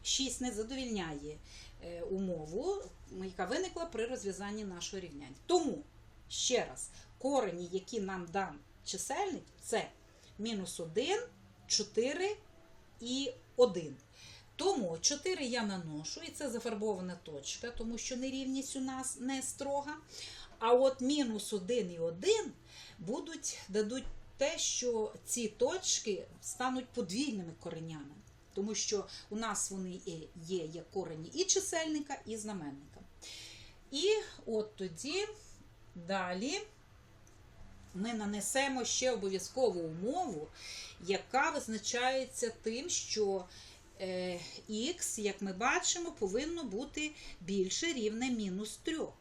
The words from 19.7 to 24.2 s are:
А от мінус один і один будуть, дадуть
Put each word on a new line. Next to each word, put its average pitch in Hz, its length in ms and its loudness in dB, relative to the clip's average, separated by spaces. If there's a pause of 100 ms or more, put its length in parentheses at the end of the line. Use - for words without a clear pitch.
А 233 140 8
от 262 280 8
мінус 247 520 2
один 190 380 2
і 170 80 -8
один 220 520 4 (480)
будуть, 285 600 -4 (100)
дадуть 214 360 2 (320)